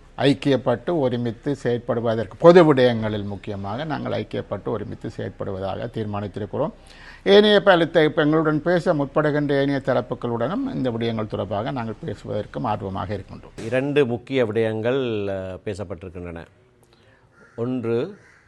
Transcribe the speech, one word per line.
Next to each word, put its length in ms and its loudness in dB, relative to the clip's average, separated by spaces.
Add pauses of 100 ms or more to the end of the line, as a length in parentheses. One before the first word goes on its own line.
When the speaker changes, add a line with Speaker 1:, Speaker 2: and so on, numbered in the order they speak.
(180)
Speaker 1:
ஐக்கியப்பட்டு 800 0
ஒருமித்து 680 -2
செயற்படுவதற்கு 760 -2
பொது 360 8
விடயங்களில் 500 2
முக்கியமாக 600 -8
நாங்கள் 400 -4
ஐக்கியப்பட்டு 400 -8
ஒருமித்து 540 -8
செயற்படுவதாக 680 -8
தீர்மானித்திருக்கிறோம். 840 -6 (520)
ஏனைய 380 6
பல 240 6
த-, 180 4
இப்ப 180 2
எங்களுடன் 400 2
பேச 320 2
முற்படுகின்ற 680 0
ஏனைய 260 0
தரப்புகளுடனும் 880 -2
இந்த 180 -2
விடயங்கள் 360 -2
தொடர்பாக 440 -4
நாங்கள் 240 -6 (100)
பேசுவதற்கும் 560 -8
ஆர்வமாக 540 -4
இருக்கின்றோம். 500 -12
Speaker 2:
இரண்டு 400 2
முக்கிய 400 -2
விடயங்கள், 840 -2
அ, 380 -6
பேசப்பட்டிருக்கின்றன. 800 -10 (1120)
ஒன்று, 640 -2 (300)